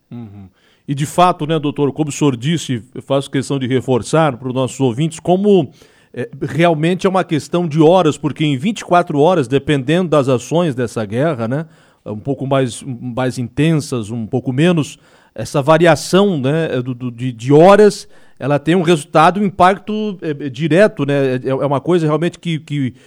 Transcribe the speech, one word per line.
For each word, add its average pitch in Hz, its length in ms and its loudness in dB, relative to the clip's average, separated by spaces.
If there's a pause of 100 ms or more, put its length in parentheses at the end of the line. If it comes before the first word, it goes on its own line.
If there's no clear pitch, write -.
(100)
Uhum. 101 380 -16 (380)
E, 147 80 -6
de 143 120 -4
fato, 175 400 0
né, 160 120 -2
doutor, 143 340 -2
como 151 180 -4
o - 20 -10
senhor 139 240 0
disse, 127 480 -4 (100)
eu - 80 -14
faço 139 280 -4
questão 139 280 -4
de 127 80 -4
reforçar 127 720 0
pros 127 180 -10
nossos 127 260 -4
ouvintes, 135 380 -2
como, 185 520 2 (420)
é, 123 160 -8 (140)
realmente 165 640 0
é 190 40 4
uma 185 140 0
questão 175 420 -2
de 156 140 -2
horas, 160 360 4
porque 151 280 -4
em 147 120 0
vinte 196 240 -4
e - 40 -14
quatro 170 360 0
horas, 160 280 2
dependendo 143 640 0
das 143 180 2
ações 147 460 0
dessa 117 300 -4
guerra, 117 440 -2
né, 151 180 -4 (380)
um 107 160 -10
pouco 135 260 -6
mais, 135 360 -2
mais 123 560 -6
intensas, 131 720 -2
um 113 160 -8
pouco 123 260 -4
menos, 160 460 0 (360)
essa 131 260 -4
variação, 165 800 4
né, 135 420 -2
do, 123 140 -8
do, 123 160 -8
de, 123 220 -8
de 117 200 -2
horas, 196 560 8 (300)
ela 139 200 -2
tem 156 160 0
um 190 80 2
resultado, 170 580 2
um 214 40 0
impacto, 202 800 0
é, 165 80 -6
é, 143 180 -8
direto, 156 560 2
né? 139 320 0
É, 127 120 -6
é 131 60 -2
uma 139 260 -2
coisa 160 260 0
realmente 156 320 -2
que, 165 220 -4
que 139 340 -6 (120)